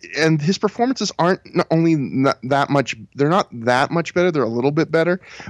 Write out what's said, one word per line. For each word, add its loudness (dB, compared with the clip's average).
and 4
his 0
performances -2
aren't 0
not 0
only 2
not 0
that 0
much, 0
they're 0
not 0
that 0
much -4
better, 2
they're 0
a 0
little 0
bit -2
better, 2